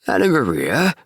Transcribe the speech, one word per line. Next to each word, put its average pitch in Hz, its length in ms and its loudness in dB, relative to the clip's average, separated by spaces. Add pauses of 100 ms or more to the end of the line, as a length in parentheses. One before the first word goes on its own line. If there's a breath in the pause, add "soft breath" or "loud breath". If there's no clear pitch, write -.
Anna 196 220 2
Maria 147 640 0 (120)